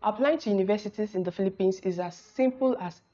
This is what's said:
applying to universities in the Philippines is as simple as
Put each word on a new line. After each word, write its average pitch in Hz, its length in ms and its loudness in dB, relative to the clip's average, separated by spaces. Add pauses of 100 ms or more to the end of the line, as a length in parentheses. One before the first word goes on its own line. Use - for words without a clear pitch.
applying 247 360 2
to 233 100 -4
universities 208 640 0
in 185 80 0
the 175 80 -2
Philippines 190 500 0
is 180 180 -2
as 180 160 -6
simple 262 640 0
as 175 220 -10 (120)